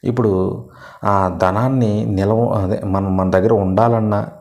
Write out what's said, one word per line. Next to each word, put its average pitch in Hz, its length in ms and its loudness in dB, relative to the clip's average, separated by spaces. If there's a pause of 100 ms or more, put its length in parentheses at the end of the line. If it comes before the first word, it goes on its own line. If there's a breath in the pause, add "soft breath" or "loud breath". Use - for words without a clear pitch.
ఇప్పుడు 98 600 -2 (400 loud breath)
ఆ 95 380 0
ధనాన్ని 110 640 0
నిలవ-, 107 480 0
అదే 101 320 -2
మనం, 95 320 -2
మన 92 120 0
దగ్గర 92 240 2
ఉండాలన్నా 107 720 0 (140)